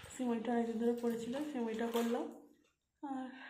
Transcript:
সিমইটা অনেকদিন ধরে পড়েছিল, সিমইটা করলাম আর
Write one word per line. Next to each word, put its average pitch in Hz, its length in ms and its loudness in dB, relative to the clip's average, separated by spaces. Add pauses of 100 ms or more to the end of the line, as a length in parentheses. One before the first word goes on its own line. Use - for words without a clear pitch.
(180)
সিমইটা 240 340 2
অনেকদিন 233 260 2
ধরে 233 240 4
পড়েছিল, 233 320 0 (180)
সিমইটা 233 360 0
করলাম 233 380 2 (800)
আর 262 260 -6 (200)